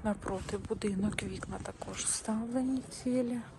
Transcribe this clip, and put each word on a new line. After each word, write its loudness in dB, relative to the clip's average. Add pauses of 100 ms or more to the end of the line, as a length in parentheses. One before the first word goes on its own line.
Напроти 0
будинок, 2
вікна -4
також -6
вставлені 2
цілі. 0 (200)